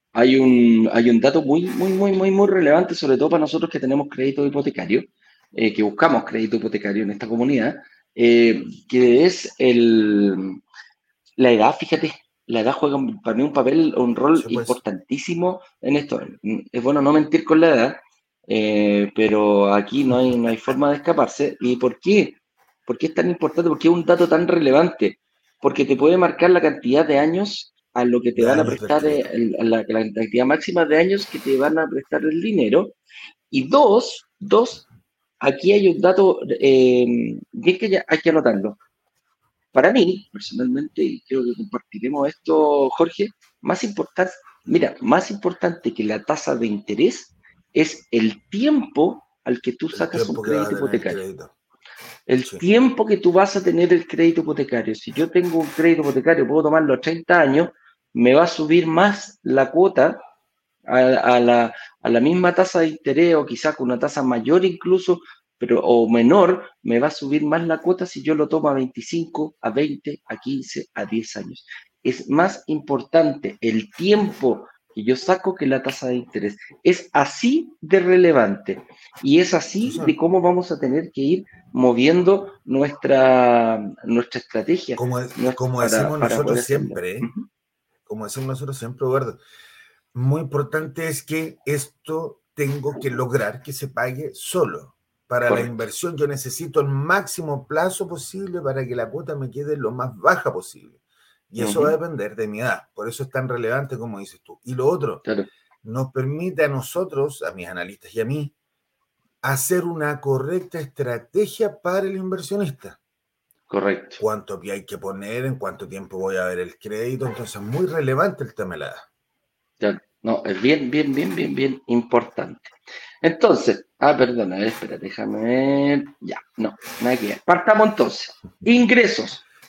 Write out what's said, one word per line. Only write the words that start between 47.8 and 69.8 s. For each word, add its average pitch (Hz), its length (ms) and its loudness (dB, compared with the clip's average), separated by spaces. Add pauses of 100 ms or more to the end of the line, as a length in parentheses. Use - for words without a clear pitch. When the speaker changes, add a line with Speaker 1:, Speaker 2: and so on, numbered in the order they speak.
Speaker 1:
el 113 380 -2
tiempo 220 760 0 (220)
al 123 160 -4
que 123 140 -4
tú 160 140 -6
Speaker 2:
El - 40 -14
Speaker 1:
sacas - 300 -4
un 101 140 -6
Speaker 2:
tiempo - 60 -8
que - 80 -4
vas 147 100 0
a 104 80 -6
Speaker 1:
crédito 101 180 -4
Speaker 2:
tener - 80 -4
el - 20 2
Speaker 1:
hipotecario. 98 220 -6
Speaker 2:
crédito. 95 360 -14 (720)
Speaker 1:
El 127 180 0
Speaker 2:
Sí. - 140 -16
Speaker 1:
tiempo 220 480 4
que 208 120 0
tú 175 140 2
vas 196 240 4
a 190 60 -4
tener 170 300 2
el 170 140 2
crédito 165 340 2
hipotecario. 131 540 -2
Si - 180 -14
yo 165 180 -2
tengo 175 300 0
un 156 60 -2
crédito 160 340 2
hipotecario, 139 480 2
puedo 147 160 2
tomarlo 151 300 2
a 123 60 0
treinta 165 400 2
años, 151 280 4 (460)
me 123 200 6
va 160 100 6
a 170 40 2
subir 160 380 2
más 185 560 0
la 131 280 0
cuota 170 480 2 (680)
a, 123 100 0
a 127 440 4
la, 120 340 4 (260)
a 120 80 -4
la 117 120 2
misma 175 340 2
tasa 185 260 2
de 165 80 2
interés 160 460 2
o 147 100 2
quizás 139 320 -4
con 127 140 -4
una 120 80 -2
tasa 143 240 -4
mayor 131 420 2
incluso, 180 560 0 (380)
pero, - 220 0
o 117 280 4
menor, 170 560 4 (180)
me 117 180 0
va 143 80 2
a - 20 -10
subir 147 340 -4
más 165 220 -2
la 160 120 -2
cuota 180 280 -2
si 139 160 -12
yo 151 120 0
lo 151 140 -2
tomo 156 200 -2
a 139 60 0
veinticinco, 156 840 -6
a 113 100 -6
veinte, 147 560 -6